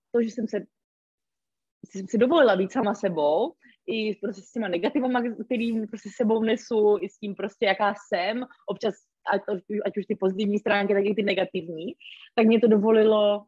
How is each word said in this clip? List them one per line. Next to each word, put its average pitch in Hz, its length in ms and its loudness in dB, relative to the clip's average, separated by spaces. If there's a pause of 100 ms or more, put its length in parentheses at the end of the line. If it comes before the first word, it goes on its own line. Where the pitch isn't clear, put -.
(120)
to, 240 100 0
že 226 100 -2
jsem 226 160 -6
se, 202 180 -6 (1200)
jsem 190 220 -12
si 233 100 -2
dovolila 254 380 6
být 185 160 -2
sama 233 240 -2
sebou, 175 580 0 (340)
i 214 280 -4
prostě 196 260 -8
s - 100 -20
těma 226 160 -4
negativama, 240 540 -2 (240)
který 226 420 -2
prostě 208 280 -14
sebou 226 280 2
nesu, 214 580 2
i 185 80 -6
s - 80 -20
tím 202 180 -10
prostě, 208 300 -6
jaká 202 280 2 (140)
jsem, 214 380 -4 (220)
občas, 202 280 -4 (380)
ať, 196 80 0 (440)
ať - 120 -4
už 190 80 -6
ty 214 100 -4
pozitivní 202 440 -2
stránky, 202 340 0
tak 202 120 0
i 208 100 -2
ty 214 80 -2
negativní, 180 680 -4 (420)
tak 226 100 4
mě 226 140 6
to 233 80 4
dovolilo 214 800 4